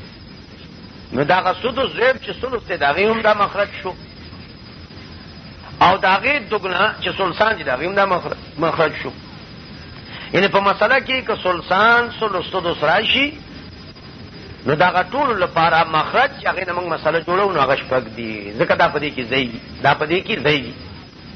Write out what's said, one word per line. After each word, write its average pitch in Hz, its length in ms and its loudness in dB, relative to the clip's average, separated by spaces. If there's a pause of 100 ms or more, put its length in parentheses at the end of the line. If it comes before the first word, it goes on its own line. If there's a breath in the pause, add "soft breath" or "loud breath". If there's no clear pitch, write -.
(1120)
نو 127 120 -6
دغه 180 280 2 (100)
سدس 247 340 -2
ضعف 247 280 2
چې 202 160 -8
سدس 247 280 -6
دی، 185 80 -4
د 143 80 0
هغې 147 260 2
هم 220 120 0
دا 214 120 6
مخرج 202 340 0 (140)
شو. 185 100 -6 (1900)
او 180 140 6
د 196 100 0
هغې 202 440 2
دوګنه 190 520 0
چې 185 160 -2
ثلثان 196 380 2
دي، 160 80 -10
د 139 60 -2
هغې 131 160 0
هم 196 80 -4
دا 196 120 4
مخرج، 160 320 -2 (200)
مخرج 156 340 2 (100)
شو. 135 80 -6 (1200 loud breath)
یعنی 190 160 4
په 196 120 4
مسله 214 400 4
کې 254 260 -2
که 214 160 0
ثلثان، 214 680 4 (100)
ثلث، 196 320 -2
سدس 170 320 -2
راشي، 226 480 4 (1300)
نو 135 80 2
دغه 180 280 4 (100)
ټولو 269 200 2
لپاره 170 520 4
مخرج 160 460 2 (100)
چې 202 60 -6
هغې 175 200 -2
نه 175 60 -4
موږ 180 220 -4
مسله 156 260 0
جوړوو، 185 340 2
نو 151 60 2
هغه 135 160 4
شپږ 123 260 0 (140)
دي. 107 420 -8
ځکه 170 160 4
دا 170 140 4
په 151 100 -2
دې 147 180 -2
کې 127 140 -4
ځای 131 160 2
وي. - 140 -8 (220)
دا 143 120 6
په 151 120 0
دې 175 200 0
کې 214 180 -2
ځای 151 180 4
وي. - 120 -10 (600)